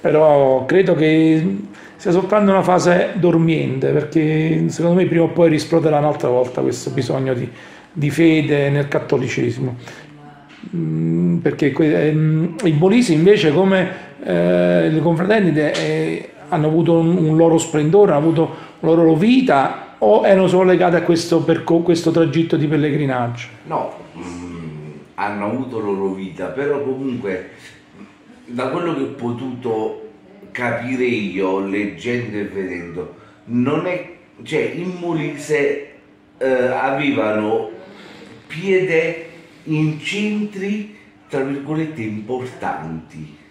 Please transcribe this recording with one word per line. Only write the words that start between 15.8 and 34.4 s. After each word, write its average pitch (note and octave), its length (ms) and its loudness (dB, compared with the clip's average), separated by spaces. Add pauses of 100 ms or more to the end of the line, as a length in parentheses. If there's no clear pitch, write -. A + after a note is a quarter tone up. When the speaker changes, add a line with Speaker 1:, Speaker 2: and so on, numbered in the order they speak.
Speaker 1:
hanno D#3 180 0
avuto E3+ 260 2
un, E3 240 4
un D#3 200 2
loro E3 200 6
splendore, D#3+ 540 4
hanno D3 100 2
avuto D#3+ 340 0 (240)
la D#3+ 120 0
loro E3 240 6
vita, E3 840 2
o G#3+ 260 4
erano F#3+ 220 6
solo F#3 160 4
legate F3+ 340 4
a E3 40 2
questo E3 420 0
perco-, E3 380 0
questo E3+ 300 0
tragitto E3 460 0
di D3 100 0
pellegrinaggio? C#3 800 -2 (180)
Speaker 2:
No, - 280 -6 (240)
mm, E2+ 760 -14 (240)
hanno G2+ 300 -6
avuto A#2+ 340 -6
loro G2 340 -4
vita, F#2 340 -10
però C#3+ 360 -4
comunque B2+ 680 -6 (960)
da B2+ 240 -6
quello E3 260 -4
che C3+ 60 -4
ho A#2+ 140 -6
potuto A#2 960 -6 (420)
capire B2 520 -4
io, G2 560 -2
leggendo G#2 800 -6
e G2+ 80 -4
vedendo, F2+ 720 -10 (300)
non C3+ 400 -2
è, F3+ 240 -6 (340)